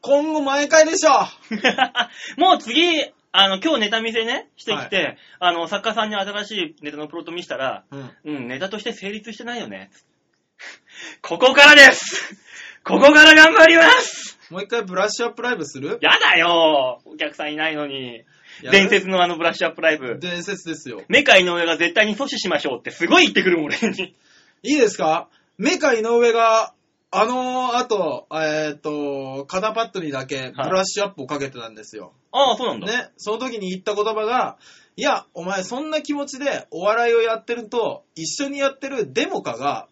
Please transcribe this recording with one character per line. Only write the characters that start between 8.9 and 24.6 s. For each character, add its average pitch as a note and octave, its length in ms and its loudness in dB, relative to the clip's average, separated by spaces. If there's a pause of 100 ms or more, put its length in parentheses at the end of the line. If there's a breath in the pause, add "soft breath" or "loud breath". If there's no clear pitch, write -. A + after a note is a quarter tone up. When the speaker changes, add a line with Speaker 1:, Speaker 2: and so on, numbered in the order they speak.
Speaker 2:
成 G3 180 -12
立 A3 220 -14
し - 40 -18
て B3 60 -18
な A#3+ 140 -10
い - 20 -10
よ D#3 80 -12
ね。 G2 220 -16 (680)
<laughs> - 680 -20
こ E3+ 160 -8
こ B3+ 140 4
か C#4+ 120 8
ら D4 100 12
で C#4+ 60 10 (140)
す。 - 420 -10 (460 loud breath)
こ - 160 0
こ C#4 120 8
か D4+ 140 10
ら D#4 80 12
頑 D#4+ 220 10
張 E4 100 10
り E4 100 8
ま E4 140 8
す。」 - 480 2 (140)
Speaker 1:
も F3 80 -10
う G3+ 40 -8
一 G3+ 40 -14
回 A#3 160 -4
ブ F#3 120 -10
ラ F#3+ 120 0
ッ - 20 -2
シ A3 140 -6
ュ - 20 -2
ア A#3+ 40 -2
ッ - 20 -14
プ - 100 -16
ラ B3 120 -4
イ - 20 -4
ブ E3+ 100 -8
す - 160 -14
る？ F3 200 -6
Speaker 2:
や D#3 180 4
だ G3 180 2
よ D#3 680 2
ー、 - 20 -20
お D#3 80 -20
客 D3+ 180 -8
さ D#3 100 -8
ん D3+ 80 -8
い - 20 -8
な D#3 160 -4
い D#3 40 -6
の D3 120 -6
に。 B2+ 360 -12 (380 soft breath)
Speaker 1:
や B2+ 100 -6
る？ - 0 -
Speaker 2:
伝 G3 180 6
説 F#3+ 180 2
の F#3 160 2
あ F3 40 2
の F3 80 -4
ブ D#3+ 80 -8
ラ E3 100 2
ッ - 20 -10
シ C#3+ 100 -4
ュ - 20 0
ア - 40 -2
ッ - 40 -18
プ E3 60 -12
ラ D#3+ 120 2
イ - 40 -4
ブ。 B2+ 220 -8
Speaker 1:
伝 F3 240 -8
説 F#3 260 -10
で D#3 60 -8
す C3 140 -18
よ。 A2 180 -14
Speaker 2:
メ C4 160 4
カ A#3 160 6
井 F#3 40 2
上 F3 220 -2
が E3 100 0
絶 E3+ 200 -2
対 G#3+ 100 2
に G#3 100 -4
阻 C#4 100 -4
止 C4+ 120 -8
し G3+ 120 -6
ま D#3 100 0
し - 80 -6
ょ C3 80 -4
う A2+ 60 -10
っ - 20 -
て - 80 -12
す - 160 -6
ご E4 120 4
い F4 40 6
言 A3+ 80 0
っ - 20 -12
て G3+ 80 0
く - 80 0
る F3 80 2
も D#3 60 -2
ん、 - 20 -6
俺 G3 240 -4
に。 F3+ 260 -10 (460)